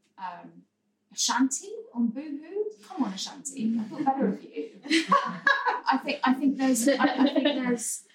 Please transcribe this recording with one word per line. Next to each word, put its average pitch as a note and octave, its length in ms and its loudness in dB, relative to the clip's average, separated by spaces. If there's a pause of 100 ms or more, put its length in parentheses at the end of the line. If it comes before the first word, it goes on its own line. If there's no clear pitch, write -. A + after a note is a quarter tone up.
(180)
Um, F3 440 -14 (500)
Ashanti C4 580 0 (240)
on A#3 140 2
Boohoo? D#4 560 -6 (220)
Come D4 180 -4
on, G3 80 -2
Ashanti. A3+ 680 -4
I G#3+ 60 -2
thought D4+ 200 -6
better C4+ 240 0
of - 140 -4
you. - 280 -10 (140)
<laughs> - 0 - (1080)
I C#4 120 2
think, - 220 -4
I C4 100 4
think C4+ 220 2
there's, C4 320 2
I, C4+ 60 6
I C4 400 4
think C4+ 100 2
there's, B3+ 600 -2 (100)